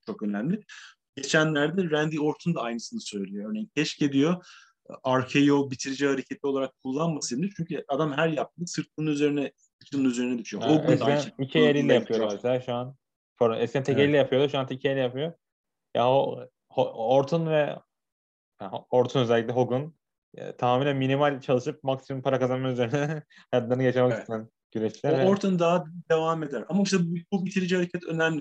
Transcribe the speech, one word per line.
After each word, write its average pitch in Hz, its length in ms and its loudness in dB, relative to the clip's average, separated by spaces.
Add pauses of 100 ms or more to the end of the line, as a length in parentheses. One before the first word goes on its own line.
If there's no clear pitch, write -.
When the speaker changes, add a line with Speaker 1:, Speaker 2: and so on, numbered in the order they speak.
Speaker 1:
çok 104 160 -8
önemli. 107 380 -4 (560)
Geçenlerde 156 760 0
Randy 156 300 0
Orton 151 340 -2
da 139 60 -4
aynısını 117 400 -8
söylüyor. 101 500 -8
Örneğin 110 240 -6
keşke 147 380 -2
diyor, 160 320 2 (640)
R 127 200 0
K 143 260 4
O 139 180 2
bitirici 135 360 -4
hareketi 135 400 -2
olarak 135 360 -4
kullanmasaydı. 143 760 -4
Çünkü 160 320 -8
adam 143 240 -2
her 156 160 0
yaptığı 156 380 -6
sırtının 156 400 -6
üzerine, 147 460 0 (260)
kıçının 139 260 -4
üzerine 123 340 0
düşüyor. 104 240 -8
Speaker 2:
Ha, 120 60 -2
Speaker 1:
Hogan 151 180 4
da - 20 2
aynı - 60 6
Speaker 2:
eskiden 135 260 2
Speaker 1:
şekilde. - 220 -8
Speaker 2:
iki 135 160 0
eliyle 147 200 6
Speaker 1:
Hogan 120 100 2
da 123 60 8
Speaker 2:
yapıyordu 113 300 2
Speaker 1:
aynı 104 100 -2
Speaker 2:
mesela 123 260 -2
şu 123 140 -6
an. 127 220 -6 (420)
Sonra 113 200 2
eskiden 120 260 0
tek 139 100 2
Speaker 1:
Evet. 139 100 6
Speaker 2:
eliyle 147 120 4
yapıyordu, 135 320 4
şu 139 100 -2
an 127 80 -2
tek 131 180 -10
eliyle 135 160 0
yapıyor. 135 320 -4 (640)
Ya 120 160 4
o, 131 380 0 (220)
Ho-, - 220 0
Orton 135 540 2
ve, 151 320 0 (800)
ya 98 120 -10 (180)
Orton 127 300 2
özellikle 117 320 2
Hogan, 127 420 0 (400)
e, - 220 -12
tamamen 131 400 0
minimal 135 440 0
çalışıp 135 420 -2
maksimum 135 400 -6
para 131 160 0
kazanma 127 320 0
üzerine 143 520 -2 (140)
<laughs> - 140 -18
hayatlarını 123 320 0
yaşamak 123 300 4
Speaker 1:
Evet. 104 100 -4
Speaker 2:
isteyen 110 260 -8 (240)
güreşçiler 110 400 -2
Speaker 1:
O 135 60 2
Speaker 2:
ve 185 80 4
Speaker 1:
Orton 196 320 2
daha 170 260 2 (260)
devam 160 320 2
eder. 131 260 -6
Ama 196 140 2
işte 190 180 2
bu, 170 140 0 (180)
bu 190 140 -2
bitirici 185 300 0
hareket 175 280 -4
önemli. 160 360 0